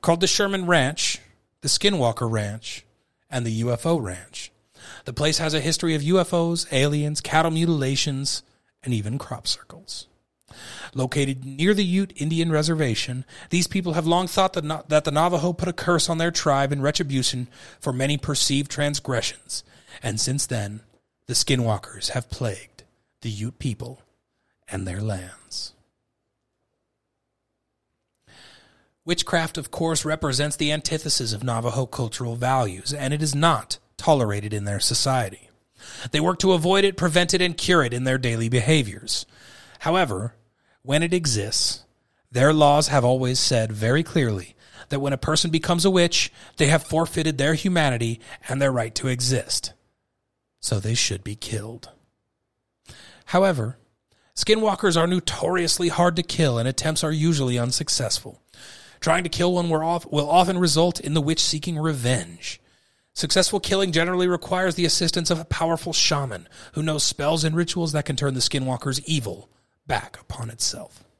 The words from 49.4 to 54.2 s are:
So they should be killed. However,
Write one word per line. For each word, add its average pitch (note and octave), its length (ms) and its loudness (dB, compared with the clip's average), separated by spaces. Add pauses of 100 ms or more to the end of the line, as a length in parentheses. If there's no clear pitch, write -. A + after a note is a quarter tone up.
So G#2+ 200 -2
they G#2+ 140 -2
should G2 320 -2
be G#2 100 -8
killed. A2+ 540 -10 (1400)
However, D#3+ 520 2 (560)